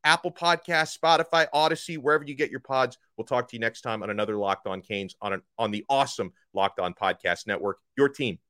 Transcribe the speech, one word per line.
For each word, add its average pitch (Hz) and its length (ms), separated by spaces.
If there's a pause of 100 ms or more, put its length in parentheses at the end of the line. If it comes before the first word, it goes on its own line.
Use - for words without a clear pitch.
Apple 165 280
Podcasts, 170 640
Spotify, 160 560
Odyssey, 160 440
wherever 147 260
you 143 100
get 143 160
your 131 100
pods. 131 380 (200)
We'll 113 80
talk 123 240
to 120 60
you 113 40
next 113 220
time 110 200
on 98 80
another 107 260
Locked 98 300
On 95 160
Canes 98 400
on 101 120
an, 95 80 (180)
on 110 100
the 107 200
awesome 127 440 (200)
Locked 98 260
On 90 160
Podcast 90 500
Network, 98 320 (180)
your 139 140
team 123 300 (100)